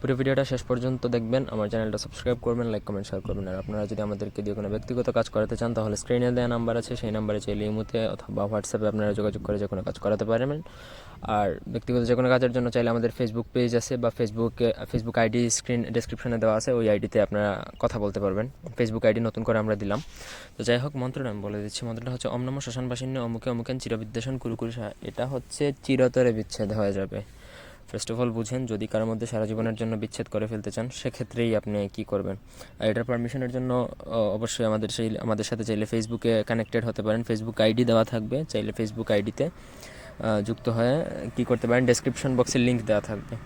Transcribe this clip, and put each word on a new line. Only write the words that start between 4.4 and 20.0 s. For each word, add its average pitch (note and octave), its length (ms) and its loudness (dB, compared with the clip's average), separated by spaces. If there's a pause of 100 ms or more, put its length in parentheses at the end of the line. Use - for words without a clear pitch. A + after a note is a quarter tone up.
দিয়ে G#2 120 -2
কোনো G#2 140 -4
ব্যক্তিগত A#2+ 420 -2
কাজ A#2 180 2
করাতে A2 280 0
চান, A#2 180 0
তাহলে G#2+ 220 0
স্ক্রিনে B2 360 2
দেওয়া B2 160 2
নাম্বার A#2 280 0
আছে, A#2 200 -2
সেই A2+ 140 -4
নাম্বারে G#2+ 300 0
চাইলে G#2 260 -2
ইমোতে A2 400 0
অথবা G2+ 400 -4
WhatsApp-এ G#2+ 420 0
আপনারা G#2 240 2
যোগাযোগ G#2 300 0
করে G#2 160 0
যে G2+ 80 0
কোনো F#2+ 160 -2
কাজ - 160 -6
করাতে G#2 260 2
পারবেন। C3 380 0 (600)
আর G#2 460 2
ব্যক্তিগত A#2+ 360 0
যে A#2+ 100 4
কোনো B2+ 140 4
কাজের B2 240 6
জন্য B2 180 2
চাইলে A#2 200 2
আমাদের A#2 280 2
Facebook A2+ 340 0
পেজ A#2+ 240 4
আছে B2 200 0
বা A#2 220 2
Facebook-এ, A2+ 540 2 (200)
Facebook A#2 280 2
আইডি A#2 300 4
স্ক্রিন A#2+ 320 0
ডেসক্রিপশনে - 560 -2
দেওয়া A2 180 4
আছে, A#2 160 0
ওই A2+ 180 4
আইডিতে G#2+ 300 4
আপনারা G#2 580 2
কথা A#2+ 200 0
বলতে G#2 220 -2
পারবেন। G2+ 300 0 (280)
Facebook A2+ 280 2
আইডি A2 140 6
নতুন A2+ 220 -2
করে A2 160 2
আমরা G#2+ 180 2
দিলাম। G#2 260 -2 (540)